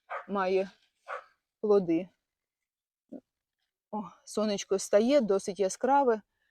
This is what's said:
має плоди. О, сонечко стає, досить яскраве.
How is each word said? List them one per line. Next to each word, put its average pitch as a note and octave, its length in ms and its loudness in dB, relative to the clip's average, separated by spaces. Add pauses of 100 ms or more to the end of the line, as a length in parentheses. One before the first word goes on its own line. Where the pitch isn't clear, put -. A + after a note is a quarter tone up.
(280)
має F#3+ 420 -2 (920)
плоди. F#3 480 2 (1800)
О, G#3+ 120 -8 (220)
сонечко G3+ 540 -4
стає, A#3+ 420 4
досить G3 380 -2
яскраве. A#3+ 600 2 (300)